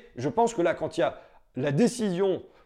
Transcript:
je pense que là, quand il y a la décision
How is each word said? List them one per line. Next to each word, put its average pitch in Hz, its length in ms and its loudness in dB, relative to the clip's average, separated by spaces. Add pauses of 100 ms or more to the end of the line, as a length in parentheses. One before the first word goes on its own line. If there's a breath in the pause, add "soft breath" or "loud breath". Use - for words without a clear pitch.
(160)
je 127 140 -4
pense 233 240 2
que - 80 -2
là, 170 140 2
quand - 220 -6
il 165 40 0
y - 20 4
a - 160 -2 (360 loud breath)
la 143 160 -2
décision 190 720 0 (220 loud breath)